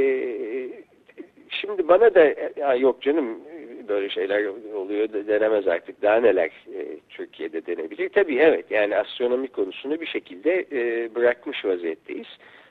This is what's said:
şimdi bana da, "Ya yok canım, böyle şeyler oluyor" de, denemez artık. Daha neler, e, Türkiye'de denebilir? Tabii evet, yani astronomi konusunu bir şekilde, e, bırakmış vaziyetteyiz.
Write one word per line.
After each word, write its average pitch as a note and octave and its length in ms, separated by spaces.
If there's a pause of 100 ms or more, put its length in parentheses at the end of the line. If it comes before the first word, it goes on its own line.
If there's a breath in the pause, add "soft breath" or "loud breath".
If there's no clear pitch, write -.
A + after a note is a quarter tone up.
(1500)
şimdi - 380
bana F#3+ 280
da, D#3 180 (240)
"Ya C#3+ 180
yok B2+ 260
canım, C3+ 380 (480)
böyle G2+ 220
şeyler G2 360 (300)
oluyor" G#2 380
de, G#2 140
denemez G#2+ 400
artık. F2 340
Daha G#2 140
neler, G2 320
e, - 380 (240)
Türkiye'de D#2+ 560
denebilir? F2 440
Tabii F3+ 280
evet, C3+ 320
yani G#2 280
astronomi B2 500
konusunu B2+ 540
bir D#3+ 60
şekilde, D3 640
e, A#2 440
bırakmış A#2+ 500
vaziyetteyiz. F2 600 (440 loud breath)